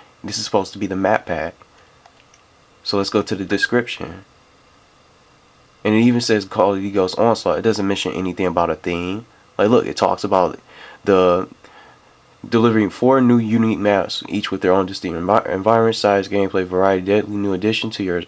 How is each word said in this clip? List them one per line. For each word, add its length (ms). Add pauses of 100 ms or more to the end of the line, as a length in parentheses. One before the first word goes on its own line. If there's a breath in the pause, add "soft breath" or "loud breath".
(240 loud breath)
This 160
is 60
supposed 280
to 60
be 80
the 80
map 320
pack. 260 (1300 soft breath)
So 140
let's 140
go 100
to 140
the 100
description. 800 (1600)
And 100
it 60
even 220
says 240
Call 280
of 60
Duty 100
Ghosts 300
Onslaught. 400
It 40
doesn't 240
mention 260
anything 340
about 240
a 40
theme. 520 (300 soft breath)
Like, 120
look, 160
it 100
talks 280
about 360 (460 loud breath)
the 420 (1000 loud breath)
delivering 420
four 320
new 160
unique 420
maps, 480
each 240
with 100
their 120
own 120
distinct 320
envi-, 300
environment, 480
size, 320
gameplay, 380
variety, 400
deadly 320
new 160
addition 380
to 120
your 240